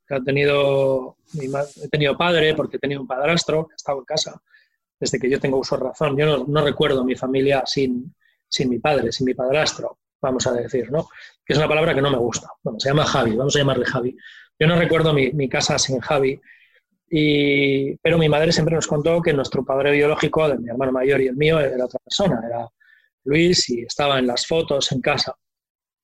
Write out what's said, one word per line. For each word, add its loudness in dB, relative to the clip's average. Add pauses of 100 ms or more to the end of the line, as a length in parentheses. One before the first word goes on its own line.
Ha -4
tenido, 0 (160)
mi -6
ma-, -4 (180)
he -10
tenido 0
padre 2
porque -4
he -20
tenido -4
un -12
padrastro 0
que -20
ha -20
estado -6
en -12
casa -6 (580)
desde -4
que -2
yo 0
tengo 0
uso -2
de -4
razón. -2
Yo 0
no, 0
no 2
recuerdo 0
mi 0
familia 0
sin, -2 (340)
sin -2
mi -2
padre, 0
sin -4
mi 0
padrastro, -2 (240)
vamos -2
a 0
decir, -4
¿no? -4 (340)
Que -2
es 2
una 2
palabra 2
que 0
no 0
me 0
gusta. -4 (140)
Bueno, -6
se -2
llama 2
Javi, 0
vamos 0
a 2
llamarle 0
Javi. -4 (420)
Yo 2
no 4
recuerdo 2
mi, 2
mi 0
casa -2
sin -2
Javi. 0 (680)
Y, 2
pero 2
mi 4
madre 4
siempre 2
nos -2
contó 2
que 2
nuestro -2
padre 2
biológico, 2
de 0
mi -8
hermano -2
mayor 2
y 2
el -6
mío, 2
era 0
otra -6
persona, 0
era -6 (560)
Luis, 2
y -4
estaba 0
en 2
las -2
fotos -2
en -4
casa. -2 (720)